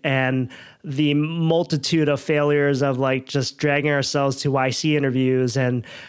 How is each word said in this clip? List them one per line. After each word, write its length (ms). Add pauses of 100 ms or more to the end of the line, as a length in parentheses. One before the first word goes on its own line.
and 460 (360)
the 280
multitude 920
of 140
failures 600
of, 160
like, 280
just 320
dragging 340
ourselves 460
to 120
Y 200
C 260
interviews 640
and 280 (240)